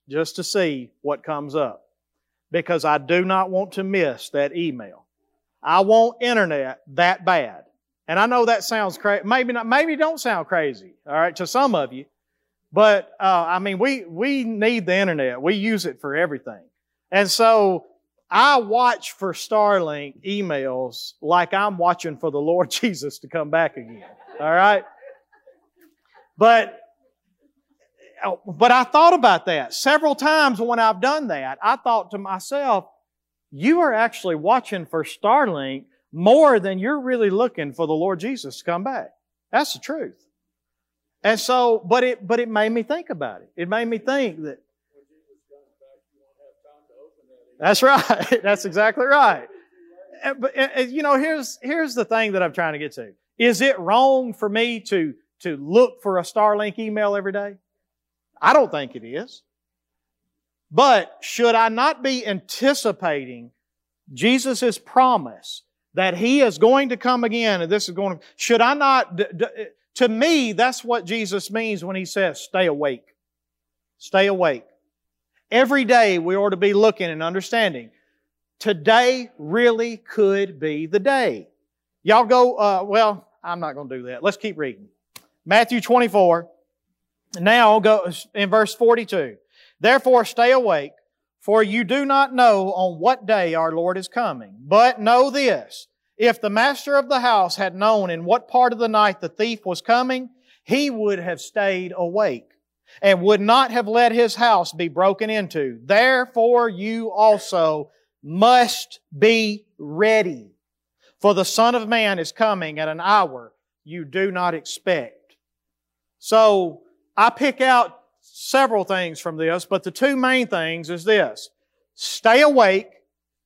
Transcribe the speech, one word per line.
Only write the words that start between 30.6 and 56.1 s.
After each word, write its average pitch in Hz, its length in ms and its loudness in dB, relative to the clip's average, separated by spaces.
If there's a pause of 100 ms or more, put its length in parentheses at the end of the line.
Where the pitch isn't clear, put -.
when 233 180 -2
I've 220 220 0
done 277 260 -2
that, 139 340 -8
I 214 140 0
thought 226 380 -4
to 208 60 -10
myself, 202 680 -4 (640)
"You 240 300 0
are 294 120 2
actually 220 440 -2
watching 190 500 -2
for 160 160 -6
Starlink 156 840 -2 (260)
more 233 480 4
than 190 180 -4
you're 269 220 -4
really 247 300 0
looking 185 420 -2
for 160 160 -4
the 160 60 0
Lord 175 260 -2
Jesus 214 380 -10
to - 60 -20
come 175 200 -6
back." 247 260 -10 (400)
That's 285 220 -2
the 135 80 -12
truth. 277 440 -12 (1000)
And 214 160 2
so, 240 440 0
but 240 200 2
it, 233 200 -4
but 226 140 -2
it 240 100 -4
made 214 220 0
me 226 140 -4
think 330 260 -6
about 127 300 -10
it. - 160 -20
It 175 120 -6
made 226 180 -4
me 226 120 -6
think 226 440 -4
that 147 160 -12 (3000)
That's 190 240 2
right. 254 580 2
<laughs> - 20 -16
That's 202 220 -2
exactly 214 400 0
right. 262 420 2 (800)
And, 269 160 -6
but, 262 160 -4
and, 269 180 -2
and, 254 160 -2
you 294 120 -6
know, 285 160 2
here's, 302 440 -4
here's 294 320 -4
the 233 120 -4
thing 220 260 -2
that 190 100 -2
I'm 160 120 -6
trying 165 180 -4
to 151 60 -10
get 147 140 -10
to. 110 200 -18 (240)
Is 233 240 2
it 262 180 2
wrong 247 540 2
for 214 160 -6
me 226 320 -2
to, 160 340 -4 (260)
to 156 180 -8
look 208 440 2
for 190 160 -2